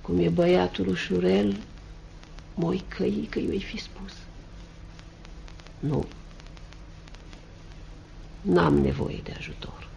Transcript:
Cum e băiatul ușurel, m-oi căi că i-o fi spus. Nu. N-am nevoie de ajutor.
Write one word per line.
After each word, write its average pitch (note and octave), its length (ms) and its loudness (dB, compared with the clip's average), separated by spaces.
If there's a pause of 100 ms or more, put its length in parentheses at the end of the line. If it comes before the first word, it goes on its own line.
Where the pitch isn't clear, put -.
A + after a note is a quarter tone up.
Cum F3 180 2
e E3+ 100 8
băiatul F3+ 580 6
ușurel, F#3+ 680 4 (960)
m-oi F3 320 2
căi G3+ 420 0
că - 100 -2
i-o - 200 0
fi G#3+ 200 -6
spus. - 320 -10 (1700)
Nu. C#3 260 2 (2250)
N-am F3 360 8
nevoie - 460 2
de - 140 -8
ajutor. - 600 -10